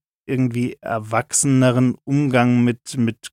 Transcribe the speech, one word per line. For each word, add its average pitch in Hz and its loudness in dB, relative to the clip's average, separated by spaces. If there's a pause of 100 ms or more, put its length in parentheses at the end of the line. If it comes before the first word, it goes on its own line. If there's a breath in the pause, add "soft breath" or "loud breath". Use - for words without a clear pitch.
(260)
irgendwie 123 -2
erwachseneren 123 0 (100)
Umgang 123 2
mit, 120 -4
mit 117 -4